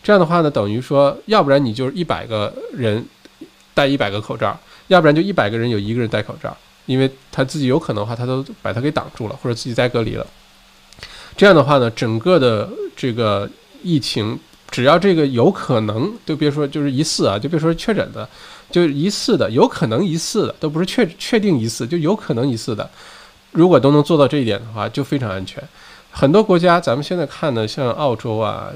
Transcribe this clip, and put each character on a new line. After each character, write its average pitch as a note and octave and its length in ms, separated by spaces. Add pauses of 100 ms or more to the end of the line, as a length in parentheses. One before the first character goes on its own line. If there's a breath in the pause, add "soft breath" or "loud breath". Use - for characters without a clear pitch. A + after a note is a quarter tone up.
这 G3+ 100
样 G3+ 80
的 E3+ 60
话 E3+ 160
呢， D3+ 80
等 G#2+ 180
于 A2 140
说， C#3 340 (120)
要 G3+ 160
不 C#3+ 80
然 C#3 120
你 A#2 80
就 B2+ 140
是 C#3 80
一 F3 100
百 G#2 220
个 G#2+ 260 (220)
人 A#2 320 (720)
戴 C#3 100
一 C#3 100
百 A2+ 140
个 G2+ 100
口 B2+ 160
罩， A2 240 (280 loud breath)
要 F#3 120
不 D#3+ 60
然 D3+ 100
就 E3 60
一 G3 100
百 G#2+ 160
个 A2 80
人 A#2 140
有 A2 80
一 G#2 160
个 A#2+ 60
人 A2+ 100
戴 G#2+ 140
口 F#2+ 180
罩， - 160 (300)
因 B2+ 100
为 C3+ 100 (240)
他 C#3 120
自 C#3+ 160
己 C3+ 80
有 C3 100
可 D#3 160
能 G#2 80
的 G#2 60
话， A#2+ 80
他 A#2+ 100
都 C3 180 (200)
把 G2+ 100
他 A2+ 80
给 C#3+ 80
挡 - 160 (100)
住 A2 120
了， - 120
或 - 80
者 A#2+ 60
自 A#2+ 160
己 A#2 60
再 B2 120
隔 A#2+ 140
离 A2 140
了。 A2 100 (1120 loud breath)
这 F#3+ 80
样 G3 100
的 C#3+ 80
话 C#3+ 140
呢， A#2+ 140
整 A2+ 260
个 F3 220
的 A2+ 280 (280)
这 B2 180
个 G#2 340 (360)
疫 E3+ 160
情， A#2 400 (320)
只 A#2+ 120
要 D3+ 140
这 F#3+ 160
个 D#3 140
有 A#2 240
可 A2+ 300
能， A2 300 (140)
就 D#3 100
别 D3 140
说 C#3+ 180
就 D3 140
是 C#3+ 100
疑 C3+ 120
似 D#3 240
啊， G2+ 100
就 A#2 100
别 E3 120
说 D#3+ 140
确 G#3+ 200
诊 - 180
的， G#2+ 160 (420 loud breath)
就 F3 160
疑 D3 240
似 G#3 280
的， G#2+ 120
有 C3+ 180
可 - 200
能 A#2+ 160
疑 E3 140
似 E3 300
的， - 120
都 D#3 100
不 D#3 100
是 F#3 60
确-， G#3 220 (100)
确 - 220
定 F#3+ 180
疑 A2+ 100
似， A#2 200
就 E3+ 100
有 E3+ 180
可 - 180
能 B2 140
疑 A#2 100
似 A2+ 180
的， G#2 140 (640 loud breath)
如 E3+ 180
果 D3 100
都 C#3 120
能 D3 120
做 E3 140
到 C#3 100
这 D3+ 100
一 C#3 60
点 G2+ 160
的 A2+ 140
话， G#2+ 160
就 C#3 140
非 D3 140
常 A#2+ 120
安 F#2 160
全。 - 180 (500 loud breath)
很 C#3 160
多 G#3 140
国 F#3 160
家， F3 180
咱 C3+ 160
们 C#3+ 80
现 F3+ 160
在 D#3 80
看 C#3 300
的， A2 100
像 B2+ 260
澳 D3 220
洲 A2+ 240
啊， G2+ 380